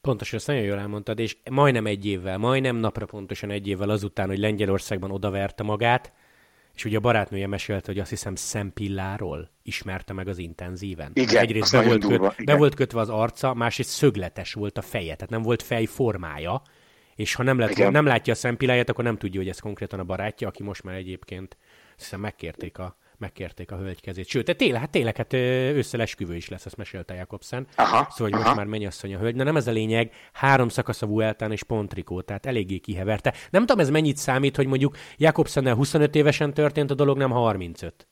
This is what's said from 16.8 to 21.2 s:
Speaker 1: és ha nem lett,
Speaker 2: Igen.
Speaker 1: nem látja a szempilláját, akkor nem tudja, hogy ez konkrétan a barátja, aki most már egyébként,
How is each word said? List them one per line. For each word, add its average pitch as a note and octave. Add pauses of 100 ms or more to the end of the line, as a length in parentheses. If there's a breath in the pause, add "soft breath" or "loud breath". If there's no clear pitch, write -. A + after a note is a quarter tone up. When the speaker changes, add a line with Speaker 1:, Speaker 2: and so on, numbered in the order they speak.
Speaker 1:
és -
ha -
nem C3
lett, A2
Speaker 2:
Igen. G2+
Speaker 1:
nem D3+
látja A#2+
a A2+
szempilláját, B2
akkor A#2
nem A2+
tudja, F#2+
hogy F#2+
ez F2+
konkrétan G2+
a F#2
barátja, G2
aki -
most G2+
már F#2
egyébként, F#2 (400 soft breath)